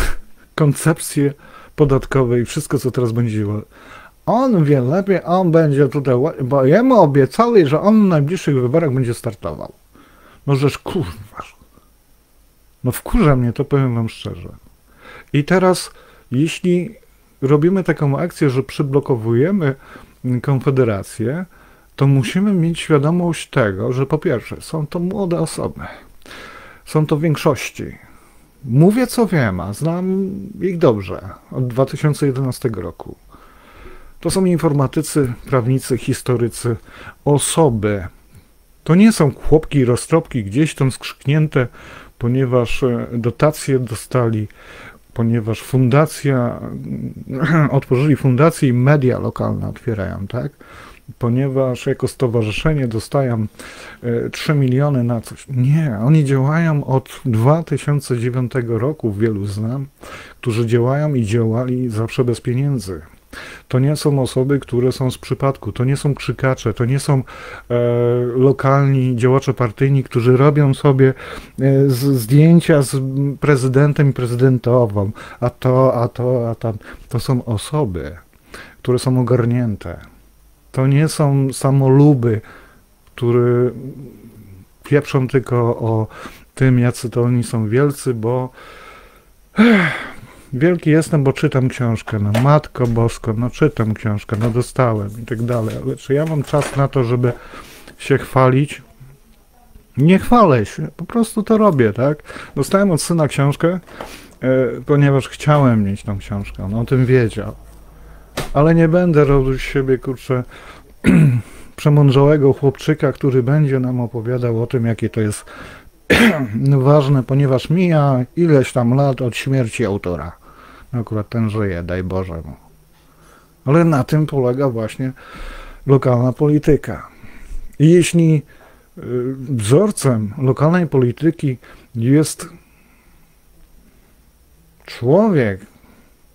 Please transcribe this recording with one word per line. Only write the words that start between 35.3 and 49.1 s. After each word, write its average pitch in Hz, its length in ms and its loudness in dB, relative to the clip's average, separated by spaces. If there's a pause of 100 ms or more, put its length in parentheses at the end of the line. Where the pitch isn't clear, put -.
prawnicy, 127 520 0
historycy, 120 760 -4 (500)
osoby. 113 840 0 (760)
To 156 120 2
nie 214 160 6
są 143 220 2
chłopki - 460 2
i 127 60 2
roztropki 123 580 -2
gdzieś 127 320 -2
tam 131 160 0
skrzyknięte, 147 760 -2 (500)
ponieważ, 123 680 0
e, 120 300 -2
dotacje 127 680 -2
dostali, 113 680 -4 (640)
ponieważ 113 480 -2
fundacja, 131 1000 0 (500)
<clears throat> 135 600 -2
otworzyli 135 440 0
fundację 139 540 2
i 120 40 0
media 127 460 2